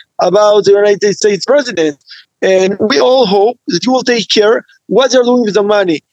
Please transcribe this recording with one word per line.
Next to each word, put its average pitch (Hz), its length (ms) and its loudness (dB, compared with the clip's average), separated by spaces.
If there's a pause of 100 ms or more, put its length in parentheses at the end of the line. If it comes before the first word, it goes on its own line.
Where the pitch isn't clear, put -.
(200)
about 208 460 2
the 202 80 4
United 202 400 0
States 202 320 -2
president, 208 520 -2 (440)
and 190 380 0
we 220 200 -2
all 254 260 2
hope 202 320 0 (100)
that 170 180 -4
you 254 60 0
will 254 120 -2
take 233 260 -2
care 220 360 0 (220)
what 226 240 0
they're 254 120 4
doing 247 200 0
with 202 120 -2
the 208 80 2
money. 202 500 -2